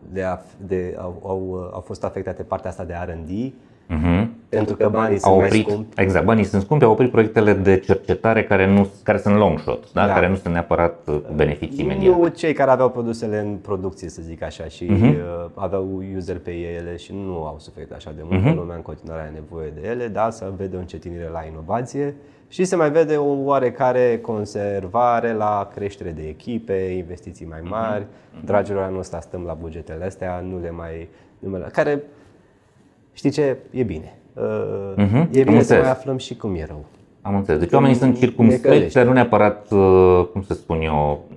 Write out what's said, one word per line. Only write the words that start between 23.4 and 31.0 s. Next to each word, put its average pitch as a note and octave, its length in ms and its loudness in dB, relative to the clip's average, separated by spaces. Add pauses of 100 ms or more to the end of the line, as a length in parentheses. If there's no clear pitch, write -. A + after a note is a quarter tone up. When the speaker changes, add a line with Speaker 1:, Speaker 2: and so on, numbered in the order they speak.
Speaker 1:
oarecare B2+ 800 2
conservare G#2+ 1120 -2
la G#2 420 -2
creștere G2 360 -8
de D#2 160 -10
echipe, A2+ 460 -8
investiții F#2 760 -6
mai D#2+ 120 -14
Speaker 2:
Mhm. F2 80 -12
Speaker 1:
mari, G#2 360 -4 (300)
Speaker 2:
Mhm. D#2+ 100 -18
Speaker 1:
dragilor, G2 380 0
anul F#2+ 160 -6
ăsta F2 200 -10
stăm F2+ 220 -14
la E2+ 200 -8
bugetele E2 440 -12
astea, F#2 340 -8 (100)
nu F#2 120 -8
le E2+ 100 -8
mai, E2 360 -12 (320)